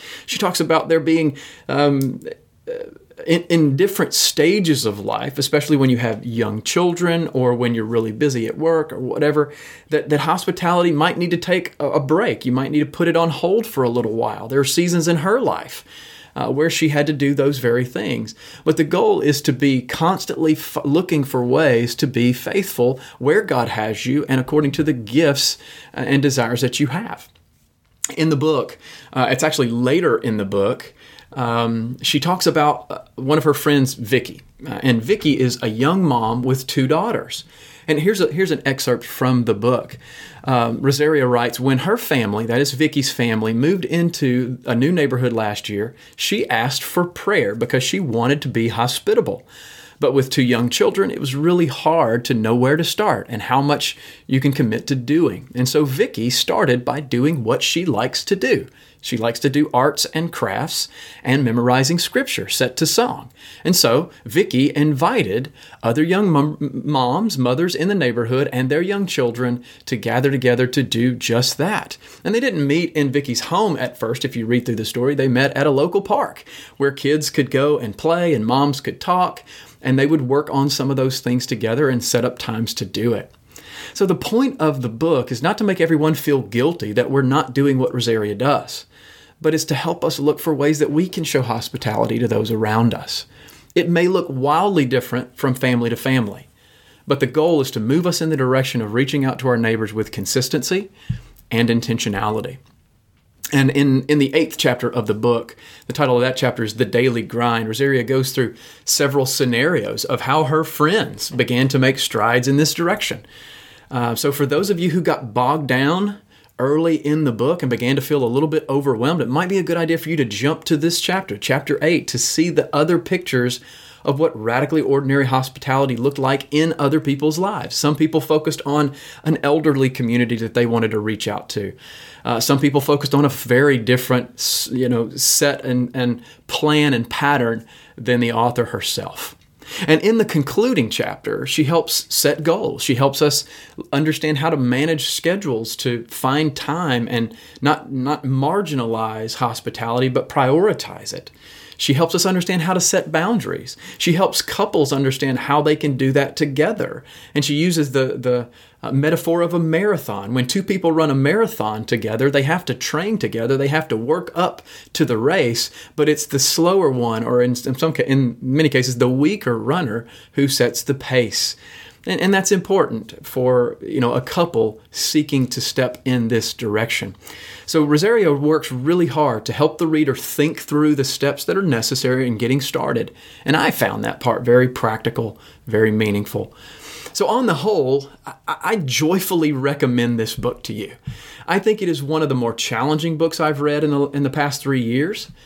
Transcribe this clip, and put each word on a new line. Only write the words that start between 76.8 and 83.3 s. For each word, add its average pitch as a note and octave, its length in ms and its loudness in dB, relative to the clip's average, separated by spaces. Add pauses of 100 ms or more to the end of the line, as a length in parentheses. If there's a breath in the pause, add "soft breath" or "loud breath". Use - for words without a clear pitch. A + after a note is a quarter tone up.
kids C#3 380 0
could C3 220 0
go C#3+ 260 2
and A2+ 180 -6
play E3+ 380 2
and A2 100 2
moms C3+ 380 2
could - 180 -8
talk, F3+ 440 0 (400 loud breath)
and C3 160 2
they C#3 80 4
would D#3 140 2
work C3+ 300 0
on C#3 160 2
some C3+ 220 -2
of C3 80 -2
those C3 220 0
things B2 260 -2
together A#2 460 0
and A#2+ 120 0
set A#2+ 220 0
up B2 140 -4
times A2+ 340 -4
to A2+ 120 -6
do A2 280 -2
it." G2+ 180 -6 (640 loud breath)